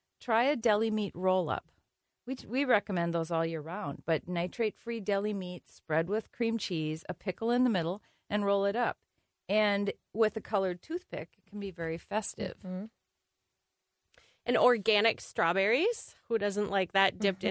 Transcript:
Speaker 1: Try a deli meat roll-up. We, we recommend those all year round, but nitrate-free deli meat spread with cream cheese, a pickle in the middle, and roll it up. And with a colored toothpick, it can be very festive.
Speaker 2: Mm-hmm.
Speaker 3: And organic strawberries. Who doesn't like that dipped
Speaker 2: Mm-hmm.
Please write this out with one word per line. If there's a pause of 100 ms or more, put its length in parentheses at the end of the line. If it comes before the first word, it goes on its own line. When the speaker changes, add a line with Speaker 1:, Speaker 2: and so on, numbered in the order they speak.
(200)
Speaker 1:
Try
a
deli
meat
roll-up. (600)
We, (120)
we
recommend
those
all
year
round,
but
nitrate-free
deli
meat
spread
with
cream
cheese,
a
pickle
in
the
middle, (280)
and
roll
it
up. (500)
And (200)
with
a
colored
toothpick,
it
can
be
very
festive. (100)
Speaker 2:
Mm-hmm. (1600)
Speaker 3:
And
organic
strawberries. (140)
Who
doesn't
like
that
dipped
Speaker 2:
Mm-hmm.